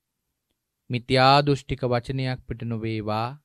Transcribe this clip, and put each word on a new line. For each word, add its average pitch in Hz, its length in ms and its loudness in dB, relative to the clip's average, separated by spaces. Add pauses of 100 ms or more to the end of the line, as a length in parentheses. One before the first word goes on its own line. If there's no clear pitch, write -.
(880)
මිත්‍යා 127 520 4
දෘෂ්ටික 139 420 -2
වචනයක් 127 580 -2
පිට 117 220 -10
නොවේවා. 113 680 -4 (160)